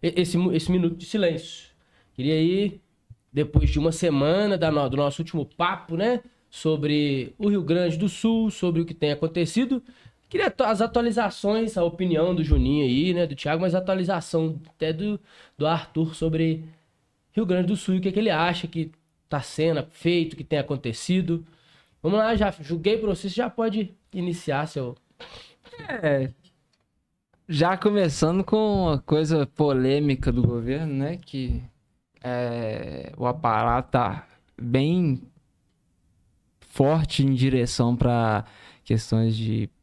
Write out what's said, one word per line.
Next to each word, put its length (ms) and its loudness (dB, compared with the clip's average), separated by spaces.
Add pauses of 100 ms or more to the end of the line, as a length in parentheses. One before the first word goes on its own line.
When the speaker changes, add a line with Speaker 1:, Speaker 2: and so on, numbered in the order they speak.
Speaker 1:
e-, 140 0
esse 220 0
mu-, 140 2
esse 200 0
minuto 240 2
de 80 -14
silêncio. 640 -4 (460)
Queria 200 0
aí, 460 0 (500)
depois 380 2
de 100 2
uma 140 2
semana 640 2
da 140 2
no-, 180 0
do 80 -4
nosso 240 0
último 240 -4
papo, 500 -4
né, 260 0 (280)
sobre 880 0
o 120 2
Rio 120 2
Grande 360 0
do 100 0
Sul, 420 0
sobre 300 0
o 60 0
que 80 -10
tem 180 0
acontecido, 680 0 (440)
queria 240 0
to-, 140 0
as 160 2
atualizações, 960 0
a 80 2
opinião 500 0
do 80 0
Juninho 440 2
aí, 260 2
né, 140 0
do 80 -6
Thiago, 260 -2
mas 140 0
a 40 2
atualização 880 -2
até 240 -6
do, 300 -4 (380)
do 80 0
Arthur 480 -2
sobre 500 0 (680)
Rio 120 0
Grande 220 2
do 100 0
Sul 200 0
e 20 2
o 20 0
que 80 0
é 40 -2
que 60 0
ele 120 2
acha 360 0
que 240 -6 (380)
tá 140 -4
sendo 480 0
feito, 440 0
que 80 -14
tem 160 -2
acontecido. 840 -2 (580)
Vamos 160 2
lá, 160 2
já 160 2 (120)
joguei 340 0
pra 140 -2
você, 180 -4
você 80 -6
já 140 -2
pode 440 -2 (180)
iniciar 540 -4
seu 300 -8 (1080)
Speaker 2:
É, 280 2 (1160)
já 300 2
começando 680 2
com 420 2
uma 140 2
coisa 480 2
polêmica 840 2
do 100 0
governo, 520 -4
né, 240 -4
que, 440 -6 (640)
é, 920 -6
o 80 -2
aparato 640 0
tá 360 -2 (340)
bem 600 0 (1400)
forte 640 2
em 120 4
direção 600 2
pra 520 2 (360)
questões 540 0
de 320 -2 (140)